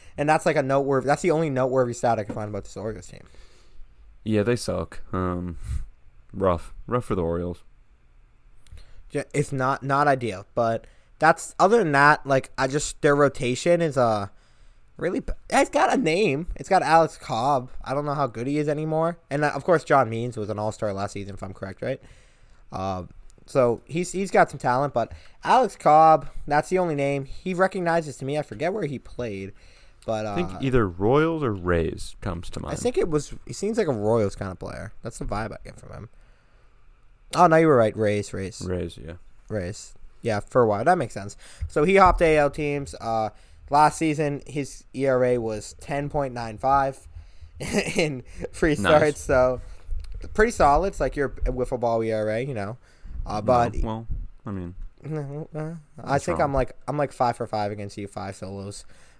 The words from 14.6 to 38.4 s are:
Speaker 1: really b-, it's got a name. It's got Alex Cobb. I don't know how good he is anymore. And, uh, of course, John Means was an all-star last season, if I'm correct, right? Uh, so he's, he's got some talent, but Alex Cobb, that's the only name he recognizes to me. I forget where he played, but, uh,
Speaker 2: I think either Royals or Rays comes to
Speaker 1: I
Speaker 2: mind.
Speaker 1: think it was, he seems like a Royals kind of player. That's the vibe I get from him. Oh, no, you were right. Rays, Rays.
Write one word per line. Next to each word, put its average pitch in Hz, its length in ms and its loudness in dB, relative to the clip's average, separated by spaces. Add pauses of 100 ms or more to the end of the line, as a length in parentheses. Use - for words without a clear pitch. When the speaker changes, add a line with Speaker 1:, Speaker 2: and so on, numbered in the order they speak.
Speaker 1:
really 185 240 -2
b-, - 120 -4 (160)
it's 277 220 4
got - 240 2
a - 20 2
name. 170 600 0
It's 160 120 -12
got 185 140 4
Alex 156 340 4
Cobb. 127 540 0 (140)
I 131 100 -4
don't 147 100 -2
know 143 100 -4
how 143 120 -2
good 117 220 -6
he 147 100 -2
is 147 100 -2
anymore. 160 500 -2 (120)
And, 147 140 0
uh, 147 100 2
of 143 80 -6
course, 160 220 2
John 135 260 4
Means 117 260 -4
was 107 140 -6
an 101 80 -6
all-star 107 340 -4
last 98 200 -4
season, 98 220 -10
if - 100 -14
I'm 95 100 -10
correct, 95 280 -12
right? 120 180 -4 (720)
Uh, 95 320 -6 (420)
so 120 380 2
he's, 170 260 -6
he's 190 220 -6
got 185 180 6
some 139 80 -12
talent, 135 340 0
but 113 200 -2 (320)
Alex 214 320 4
Cobb, 160 520 6 (200)
that's 151 200 2
the 185 100 0
only 170 180 0
name 139 300 -2
he - 280 -6
recognizes 170 600 0
to - 80 -10
me. 143 140 -4
I 147 40 -2
forget 143 300 -4
where 208 140 -4
he 135 120 -6
played, 98 540 -10 (520)
but, 110 220 -2
uh, 104 60 -6
Speaker 2:
I - 20 -4
think 170 160 -2 (120)
either 123 260 2
Royals 143 560 0
or 113 100 0
Rays 87 640 -2
comes 85 300 -8
to - 100 -8
Speaker 1:
I - 60 -8
Speaker 2:
mind. - 140 -6
Speaker 1:
think 254 180 -2
it 392 100 0
was, 147 240 -2 (140)
he 131 60 -12
seems 214 260 -4
like 202 80 0
a 147 60 0
Royals 107 420 0
kind 98 160 -8
of 90 80 -12
player. 87 340 -12 (100)
That's 113 160 -12
the - 60 -8
vibe 104 280 -6
I - 120 -14
get - 140 -16
from - 140 -20
him. - 160 -14 (1300)
Oh, 170 140 8
no, 160 80 6
you 165 100 6
were 147 100 6
right. 110 200 4
Rays, 104 360 0
Rays. 95 320 -10